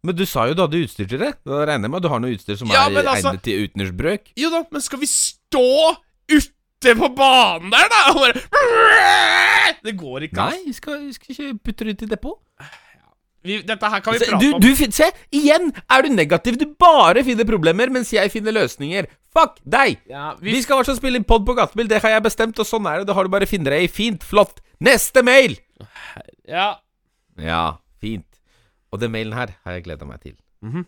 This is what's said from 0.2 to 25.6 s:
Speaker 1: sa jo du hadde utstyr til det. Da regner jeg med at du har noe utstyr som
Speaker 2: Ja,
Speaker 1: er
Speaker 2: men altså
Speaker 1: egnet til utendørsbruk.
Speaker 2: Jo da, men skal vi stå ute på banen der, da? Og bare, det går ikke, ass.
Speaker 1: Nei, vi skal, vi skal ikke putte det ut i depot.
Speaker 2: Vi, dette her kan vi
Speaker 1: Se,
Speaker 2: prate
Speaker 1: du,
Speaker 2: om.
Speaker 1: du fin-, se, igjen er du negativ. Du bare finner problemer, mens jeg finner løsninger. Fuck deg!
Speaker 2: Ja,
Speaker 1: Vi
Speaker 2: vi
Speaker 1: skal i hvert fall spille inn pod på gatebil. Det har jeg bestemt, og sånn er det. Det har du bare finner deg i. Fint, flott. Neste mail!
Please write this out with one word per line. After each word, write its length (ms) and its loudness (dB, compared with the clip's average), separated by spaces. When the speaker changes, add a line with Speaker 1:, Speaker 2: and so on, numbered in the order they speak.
Speaker 1:
sa 240 -2
jo 80 -2
du 80 0
hadde 160 -2
utstyr 240 -6
til 160 -8
det. 140 -6
Da 140 -6
regner 160 -2
jeg 80 -6
med 80 -6
at 60 -4
du 20 -2
har 160 -4
noe 80 -4
utstyr 240 -8
som 160 -8
Speaker 2:
Ja, 160 2
Speaker 1:
er 80 -4
Speaker 2:
men 160 0
altså 220 -2
Speaker 1:
egnet 100 -14
til 220 -4
utendørsbruk. 720 -6
Speaker 2:
Jo 80 -2
da, 140 -4
men 80 -8
skal 220 -8
vi 100 -4
stå 540 0
ute 680 2
på 160 0
banen 560 4
der, 240 4
da? 140 4
Og 160 4
bare, 1600 2
det 160 -8
går 300 -10
ikke, 100 -6
ass. 160 -2
Speaker 1:
Nei, 80 -14
vi 160 -10
skal, 240 -12
vi 80 -12
skal 240 -18
ikke 240 -10
putte 240 -8
det 140 -6
ut 100 -12
i 60 -4
depot. 260 -12
Speaker 2:
Vi, 100 -6
dette 240 -6
her 160 -4
kan 80 -2
vi 80 -2
Speaker 1:
Se, 80 2
Speaker 2:
prate 160 2
Speaker 1:
du, 80 4
Speaker 2:
om. 80 0
Speaker 1:
du 60 8
fin-, 160 0
se, 140 2
igjen 400 2
er 160 4
du 80 -2
negativ. 480 0
Du 60 -2
bare 480 6
finner 240 -2
problemer, 400 0
mens 240 -4
jeg 200 0
finner 200 -6
løsninger. 560 -4
Fuck 320 2
deg! 320 0
Speaker 2:
Ja, 260 -12
Speaker 1:
Vi 160 -8
Speaker 2:
vi 80 0
Speaker 1:
skal 140 -2
i 60 2
hvert 100 -2
fall 80 -4
spille 180 -4
inn 80 -4
pod 240 2
på 80 -2
gatebil. 320 -2
Det 140 0
har 100 2
jeg 140 0
bestemt, 340 -4
og 80 -4
sånn 220 -4
er 100 -4
det. 80 -8
Det 80 -2
har 80 0
du 80 -4
bare 160 0
finner 240 -2
deg 140 0
i. 20 -2
Fint, 400 -6
flott. 320 0
Neste 440 4
mail! 320 4